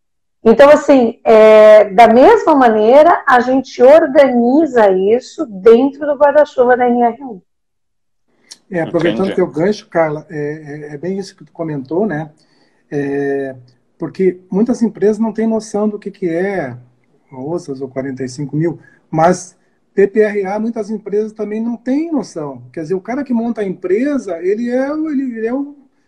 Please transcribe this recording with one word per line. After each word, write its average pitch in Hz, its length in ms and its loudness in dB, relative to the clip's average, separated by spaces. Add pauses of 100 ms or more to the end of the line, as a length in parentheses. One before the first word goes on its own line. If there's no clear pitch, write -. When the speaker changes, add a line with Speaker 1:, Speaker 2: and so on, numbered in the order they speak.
(440)
Speaker 1:
Então, 226 260 6
assim, 277 540 2
é, 214 680 6
da 220 160 6
mesma 311 480 4
maneira, 254 720 4
a 254 140 4
gente 254 420 -2
organiza 262 1080 4
isso 214 560 -2
dentro 240 600 2
do 285 100 -4
guarda-chuva 269 600 2
da 247 120 0
N 240 140 0
R 233 220 -4
um. 214 180 -16 (1300)
Speaker 2:
É, 175 120 -4
aproveitando 170 480 -4
Speaker 3:
Entendi. - 60 -8
Speaker 2:
teu 185 100 0
gancho, 165 420 -4
Carla, 156 400 -4
é, 151 640 -12
é, 151 40 -14
é 143 40 -16
bem 180 200 -8
isso 190 160 -14
que - 100 -20
tu - 80 -20
comentou, 156 540 -6
né? 151 240 -8 (600)
É, 139 640 -6 (420)
porque 180 420 -4 (100)
muitas 233 320 -2
empresas 208 360 -2
não 220 140 -4
têm 220 140 -4
noção 214 420 -4
do 208 100 -8
que, 208 120 -14
que 180 180 -8
é 165 480 -6 (560)
osas 139 480 -12
ou 135 80 -10
quarenta 131 340 -10
e 127 60 -10
cinco 139 280 -12
mil, 160 220 -4 (320)
mas 165 460 -2 (380)
P 202 120 2
P 214 140 -2
R 208 260 -2
A 202 120 -6
muitas 220 320 -8
empresas 208 420 -8
também 214 300 -10
não 233 140 -8
têm 302 360 -6
noção. 151 500 -10 (100)
Quer 165 100 -12
dizer, 160 120 -6
o 185 60 -6
cara 262 240 -10
que 254 80 -8
monta 226 300 -4
a - 20 -4
empresa, 196 800 -4
ele 220 280 -4
é 262 220 -4
o, 311 180 -6
ele, 262 280 -6
ele 220 80 -6
é 240 80 -6
o, 285 220 -10 (320)